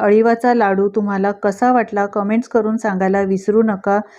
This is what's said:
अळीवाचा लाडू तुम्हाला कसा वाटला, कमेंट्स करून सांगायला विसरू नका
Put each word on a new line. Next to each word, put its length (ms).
अळीवाचा 540
लाडू 340
तुम्हाला 440
कसा 400
वाटला, 340
कमेंट्स 420
करून 280
सांगायला 460
विसरू 400
नका 360